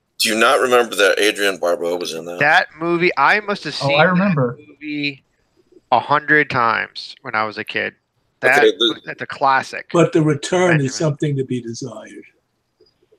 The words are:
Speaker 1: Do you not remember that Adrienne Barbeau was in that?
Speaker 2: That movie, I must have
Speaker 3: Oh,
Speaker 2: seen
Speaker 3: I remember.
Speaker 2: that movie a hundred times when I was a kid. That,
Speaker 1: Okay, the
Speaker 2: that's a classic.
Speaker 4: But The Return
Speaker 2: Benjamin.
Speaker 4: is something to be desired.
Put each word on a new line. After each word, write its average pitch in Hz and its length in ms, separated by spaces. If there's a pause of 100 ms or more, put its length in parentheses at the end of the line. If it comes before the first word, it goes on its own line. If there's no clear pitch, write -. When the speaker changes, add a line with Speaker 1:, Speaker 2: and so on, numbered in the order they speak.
(180)
Speaker 1:
Do 110 100
you 110 100
not 120 220
remember 120 360
that 98 240
Adrienne 98 380
Barbeau 85 380
was 85 160
in 82 140
that? 87 140
Speaker 2:
That 160 260 (120)
movie, 170 380
I 165 240
must 202 240
have 151 160
Speaker 3:
Oh, 139 80
Speaker 2:
seen 139 120
Speaker 3:
I - 20
remember. 175 560
Speaker 2:
that - 100
movie 147 540 (680)
a 117 80
hundred 147 500
times 110 720
when 123 140
I 110 80
was 104 120
a 107 80
kid. 104 300 (460)
That, 131 180
Speaker 1:
Okay, 143 120
the 117 340
Speaker 2:
that's 151 180
a 123 40
classic. - 680
Speaker 4:
But 165 200
The 165 100
Return 156 480
Speaker 2:
Benjamin. 151 160
Speaker 4:
is 127 80
something 147 420
to 131 80
be 127 160
desired. 110 640 (960)